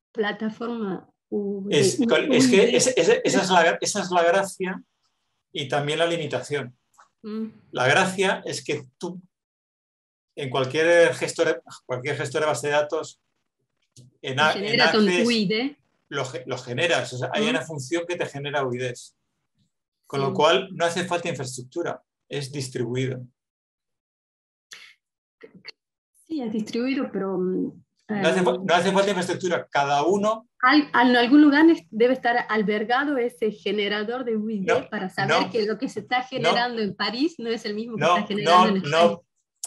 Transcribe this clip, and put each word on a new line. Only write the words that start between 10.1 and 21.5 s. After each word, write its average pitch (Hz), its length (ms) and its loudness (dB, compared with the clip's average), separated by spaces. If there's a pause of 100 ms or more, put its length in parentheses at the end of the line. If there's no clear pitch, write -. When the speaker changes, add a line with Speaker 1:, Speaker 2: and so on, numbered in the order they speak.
Speaker 2:
en 139 160 -8
cualquier 156 640 4
gestor, 160 480 -2 (240)
cualquier 127 300 -6
gestor 147 240 -4
de 156 60 0
base 143 200 -2
de 147 60 0
datos, 147 460 -2 (1000)
en 135 140 -8
Speaker 1:
Se 143 60 0
Speaker 2:
a-, 156 100 4
en - 140 -4
Speaker 1:
genera 214 260 2
con 214 160 4
Speaker 2:
Access 180 180 2
Speaker 1:
U 240 60 2
I 220 160 0
D. 233 300 -4 (320)
Speaker 2:
lo 143 160 -6
ge-, 127 200 -12
lo 127 120 -6
generas, 131 560 -2
o 127 40 -10
sea, 127 160 -6
hay 214 120 -2
Speaker 1:
Mm. 233 60 0
Speaker 2:
una 160 100 -2
función 160 440 -6
que 175 120 -6
te - 80 -6
genera 143 420 -6
U 120 60 -6
I 123 60 -6
Ds. 123 360 -10 (920)
Con 139 140 -6
lo 139 80 0
Speaker 1:
Sí. 131 60 -2
Speaker 2:
cual, 170 400 2
no 156 100 -4
hace 170 220 -2
falta 175 240 -4
infraestructura, 139 760 -8 (240)